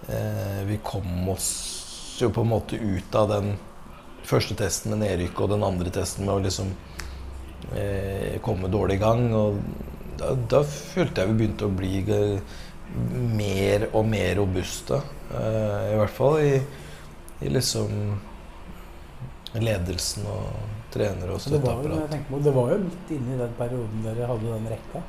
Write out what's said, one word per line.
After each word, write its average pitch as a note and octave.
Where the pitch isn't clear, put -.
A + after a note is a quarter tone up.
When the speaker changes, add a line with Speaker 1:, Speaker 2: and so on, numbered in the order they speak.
Speaker 1:
eh, G#2
vi G#2+
kom F#2
oss -
jo B2
på A2+
en A2+
måte G#2+
ut G#2
av G#2+
den G2+
første -
testen G#2+
med G#2+
nedrykk F2+
og G2+
den G#2
andre F2+
testen F#2+
med G2
å F#2+
liksom, F#2+
eh, G2
komme F#2+
dårlig F#2+
i -
gang, A#2
og G#2+
da, -
da C#3+
følte D3
jeg G2+
vi A2
begynte G#2+
å G2
bli, F#2+
eh, G#2
mer G2+
og A2
mer F#2+
robuste, F#2+
eh, G#2+
i -
hvert G#2
fall C#3+
i, D3
i -
liksom A#2
ledelsen G2+
og G2+
trenere F#2+
og -
Speaker 2:
Det C#3
var -
jo, D3
Speaker 1:
støtteapparat. C#3
Speaker 2:
jeg D3+
tenker D3+
på, C#3
det D3
var B2
jo F#3+
litt -
inne B2+
i B2+
den A#2+
perioden A#2+
dere A2+
hadde A#2
den A2
rekka D#3+